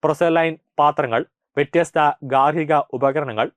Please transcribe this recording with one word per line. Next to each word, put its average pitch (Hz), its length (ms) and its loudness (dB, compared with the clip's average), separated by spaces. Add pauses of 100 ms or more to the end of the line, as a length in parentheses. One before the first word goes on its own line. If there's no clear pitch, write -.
porcelain 165 520 0 (240)
പാത്രങ്ങൾ, 143 420 2 (360)
വ്യത്യസ്ത 160 420 -2 (240)
ഗാർഹിക 147 500 0 (240)
ഉപകരണങ്ങൾ 135 600 -2